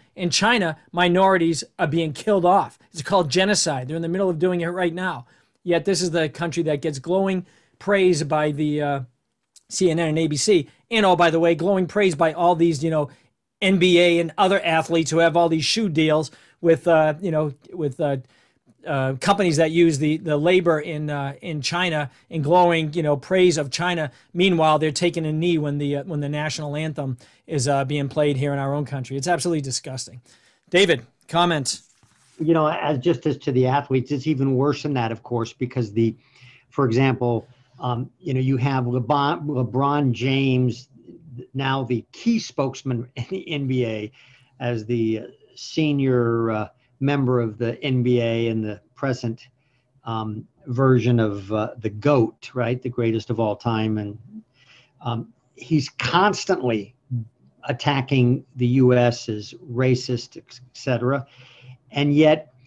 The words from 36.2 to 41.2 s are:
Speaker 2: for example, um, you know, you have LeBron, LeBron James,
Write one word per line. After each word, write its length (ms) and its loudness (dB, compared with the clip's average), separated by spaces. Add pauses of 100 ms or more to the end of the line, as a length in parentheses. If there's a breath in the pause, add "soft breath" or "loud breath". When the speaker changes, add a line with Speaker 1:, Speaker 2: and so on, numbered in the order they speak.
Speaker 2:
for 160 0
example, 640 0 (320 soft breath)
um, 300 -6 (100)
you 140 -8
know, 80 -2
you 160 0
have 260 0
LeBron, 640 0
LeBron 640 0
James, 800 0 (640)